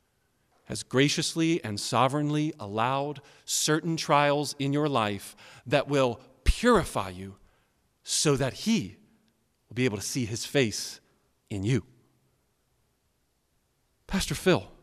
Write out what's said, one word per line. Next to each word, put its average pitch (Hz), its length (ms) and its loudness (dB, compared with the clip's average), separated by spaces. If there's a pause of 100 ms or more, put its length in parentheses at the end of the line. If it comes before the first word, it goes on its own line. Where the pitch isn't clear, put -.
(640)
has 123 180 -8
graciously 165 800 0
and 104 160 -6
sovereignly 147 800 0
allowed 131 640 -4 (220)
certain 160 520 0
trials 147 600 2
in 139 140 -2
your 147 160 0
life 107 480 -2 (280)
that 139 220 0
will 135 340 2 (220)
purify 165 680 2
you 92 260 -14 (680)
so - 340 0
that 131 160 -2
he 190 440 -2 (720)
will 107 60 -20
be 123 100 0
able 104 140 0
to - 40 -8
see 127 220 -4
his 110 220 -6
face - 540 -2 (500)
in 98 120 -6
you." 120 220 0 (2250)
"Pastor 180 280 -2
Phil, 139 380 0 (100)